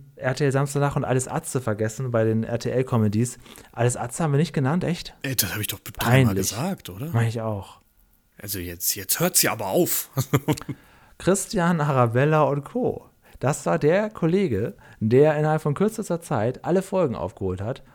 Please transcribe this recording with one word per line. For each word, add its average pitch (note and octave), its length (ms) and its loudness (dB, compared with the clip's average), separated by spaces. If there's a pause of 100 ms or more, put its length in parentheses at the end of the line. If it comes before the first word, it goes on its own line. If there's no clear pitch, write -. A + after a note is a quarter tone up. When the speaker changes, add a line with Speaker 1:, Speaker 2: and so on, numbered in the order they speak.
(160)
Speaker 1:
R C3 180 -2
T D#3 120 -2
L C3+ 40 4
Samstagnacht C#3 460 0
und C3+ 80 -2
Alles B2+ 240 0
Atze C#3 320 -4
vergessen A2 500 -4
bei A2+ 140 2
den A2+ 200 2
R-T-L-Comedies. A#2 920 0 (340)
Alles A#2+ 240 0
Atze - 280 -4
haben D3 80 2
wir C#3 60 4
nicht E3 160 0
genannt, C#3+ 280 0
echt? D#3+ 400 -6
Speaker 2:
Ey, C3+ 140 -4
das F#2+ 160 -2
hab G#2+ 80 -4
ich G#2+ 80 -4
doch - 120 -8
dreimal A#2+ 540 2
Speaker 1:
Peinlich. F#2 160 -2
Speaker 2:
gesagt, D3+ 380 -6
oder? A2+ 240 -10
Speaker 1:
Mach A#2 100 2
ich A2+ 200 -2
auch. G#2+ 380 -8 (580)
Speaker 2:
Also G2+ 200 -8
jetzt, F2 380 -4
jetzt G2 240 -4
hört's F3 220 2
ja G2+ 100 2
aber A2 140 -4
auf. C#3+ 420 0 (560)
<laughs> - 540 -16
Speaker 1:
Christian, F3+ 640 0
Arabella C#3+ 640 2
und C#3 220 0
Co. - 400 -4 (360)
Das C#3 260 -2
war E3+ 120 0
der F#3 320 2
Kollege, D#3+ 640 0 (240)
der C3+ 400 6
innerhalb D#3 240 2
von D3 120 0
kürzester F#3+ 460 -2
Zeit A#2+ 440 -2
alle F3+ 180 2
Folgen F3 320 0
aufgeholt F#2 460 -4
hat A2+ 240 -8 (100)